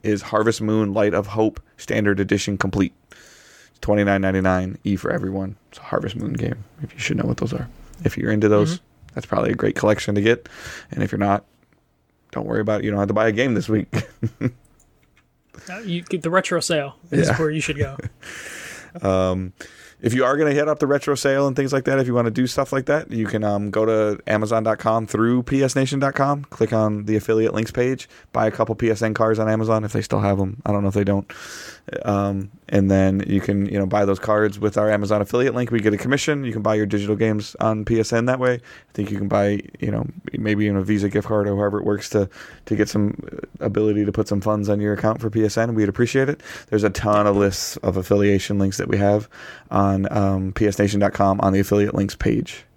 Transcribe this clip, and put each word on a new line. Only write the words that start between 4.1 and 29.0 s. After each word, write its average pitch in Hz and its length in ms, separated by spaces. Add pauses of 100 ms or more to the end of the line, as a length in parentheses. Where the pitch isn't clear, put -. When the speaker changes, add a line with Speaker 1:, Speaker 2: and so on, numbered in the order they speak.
Speaker 1:
ninety-nine, 92 640
E 101 120
for - 160
everyone. 95 440 (140)
It's - 80
a - 40
Harvest - 340
Moon 113 160
game, 117 320 (180)
if - 120
you - 40
should - 200
know 120 80
what 117 120
those 120 140
are. - 160 (360)
If - 120
you're - 160
into 107 160
those, 104 280
Speaker 2:
Mm-hmm. - 380
Speaker 1:
that's - 120
probably 113 240
a - 60
great - 180
collection 104 400
to 104 80
get. 117 260 (440)
And - 100
if 101 100
you're 101 60
not, 101 260 (840)
don't 107 160
worry 110 140
about 104 200
it. - 40
You 107 60
don't 101 100
have 101 80
to 101 60
buy 110 140
a 110 40
game 123 220
this 95 140
week. 110 200 (520)
<laughs> 123 120 (1200)
Speaker 2:
Uh, 185 100
you 175 220
get 170 200
the 170 80
retro 180 300
sale 147 360 (140)
is 160 180
Speaker 1:
Yeah. 123 100
Speaker 2:
where 156 120
you 156 100
should 143 180
go. 139 240
Speaker 1:
<laughs> - 40 (960)
Um, 92 500 (480)
if 117 140
you 131 100
are 131 120
gonna 147 180
hit 147 120
up 151 120
the 147 80
retro 143 280
sale 139 320
and 135 80
things 135 200
like 135 100
that, 135 140
if 131 80
you 123 80
wanna 120 160
do 127 160
stuff 135 260
like 139 140
that, 151 260
you 113 140
can, 107 180
um, 104 260
go 110 140
to 110 420
amazon 107 380
dot 110 140
com 110 280
through 117 360
P 135 200
S 131 140
nation 135 240
dot 139 140
com. 143 300
Click - 280
on 107 320
the 107 120
affiliate 110 360
links 113 180
page. 127 380 (240)
Buy 110 140
a 110 40
couple 113 260
P 113 140
S 107 120